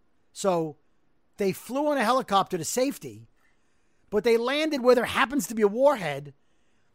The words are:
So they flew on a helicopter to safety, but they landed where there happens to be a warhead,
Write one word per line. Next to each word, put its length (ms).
So 460
they 160
flew 400
on 60
a 80
helicopter 520
to 60
safety, 640
but 140
they 140
landed 440
where 140
there 100
happens 420
to 80
be 80
a 40
warhead, 640